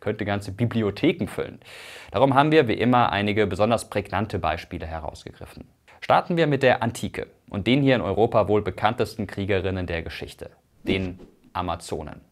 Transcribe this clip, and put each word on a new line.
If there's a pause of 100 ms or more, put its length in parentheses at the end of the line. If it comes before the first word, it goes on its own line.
könnte
ganze
Bibliotheken
füllen. (520)
Darum
haben
wir,
wie
immer,
einige
besonders
prägnante
Beispiele
herausgegriffen. (320)
Starten
wir
mit
der
Antike (220)
und
den
hier
in
Europa
wohl
bekanntesten
Kriegerinnen
der
Geschichte, (320)
den (340)
Amazonen. (120)